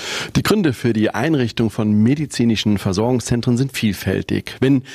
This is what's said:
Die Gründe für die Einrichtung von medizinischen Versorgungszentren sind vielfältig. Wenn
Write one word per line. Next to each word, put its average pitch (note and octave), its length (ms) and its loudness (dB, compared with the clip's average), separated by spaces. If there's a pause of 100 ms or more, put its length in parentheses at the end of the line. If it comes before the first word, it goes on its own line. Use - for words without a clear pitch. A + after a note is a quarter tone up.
(380)
Die B2+ 60 0
Gründe F#3+ 280 2
für A#2 220 0
die G#2+ 160 2
Einrichtung B2 600 0
von G#2+ 220 0
medizinischen A2+ 840 2
Versorgungszentren A#2 800 0
sind C3 160 -2
vielfältig. G2 880 -4
Wenn C3+ 220 2 (120)